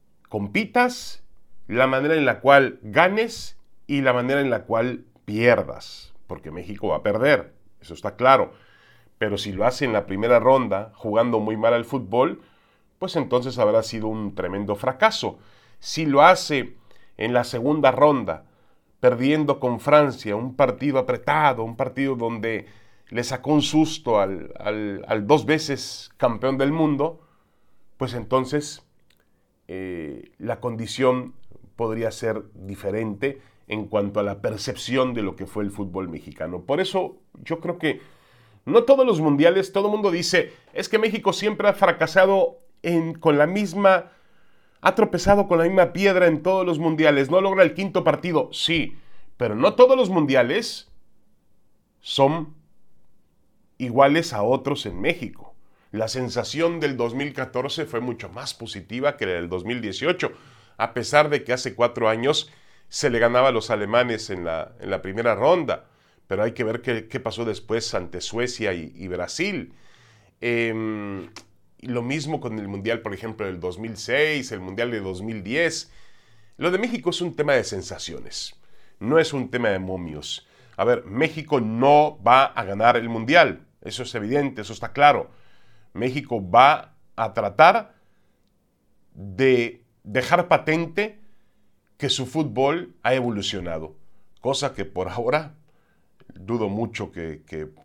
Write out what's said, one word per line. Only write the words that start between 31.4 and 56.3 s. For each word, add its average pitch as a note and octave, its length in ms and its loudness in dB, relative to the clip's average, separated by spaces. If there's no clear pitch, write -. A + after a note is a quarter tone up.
podría A2+ 340 -4
ser A2 320 -4
diferente G2+ 840 -6
en G#2 180 -6
cuanto G2+ 320 -2
a G2+ 40 0
la G2+ 180 -4
percepción A#2+ 760 -4
de A2+ 80 -4
lo F#2 140 -6
que F#2+ 100 -12
fue G#2+ 160 -6
el G2 80 -4
fútbol F#2+ 380 -8
mexicano. E2 540 -10
Por D3 180 -2
eso F#3+ 400 -4
yo E3 160 -6
creo F3 180 -6
que - 220 -2
no A3 200 4
todos C4 220 6
los F#3 140 2
mundiales, E3 520 4
todo G3+ 140 0
el G#3 60 0
mundo G#3 180 0
dice, E3+ 420 0
"Es F#3+ 160 -6
que A3 100 2
México G#3+ 340 0
siempre G#3 360 0
ha G3 60 4
fracasado F#3 840 4
en, E3 320 0
con D3 240 4
la D3 80 6
misma, F#3+ 640 2
ha F#3 140 2
tropezado G3+ 520 4
con F3 120 4
la E3 60 4
misma F3+ 280 4
piedra F#3 340 4
en D#3 160 2
todos F#3 240 2
los E3 140 0
mundiales, D3+ 500 4
no F3+ 100 4
logra F#3+ 220 4
el D3+ 100 6
quinto F#3 300 -2
partido". D#3 500 0
Sí, - 440 -2
pero G#2+ 180 -2
no E3+ 200 2
todos F3 220 8
los F3+ 140 2
mundiales D3 800 0
son D3+ 540 0
iguales C#3 540 2
a G#2 100 -2
otros C3 440 -2
en F2+ 140 -8
México. B2 540 -6
La A2 160 -2
sensación C3 720 -4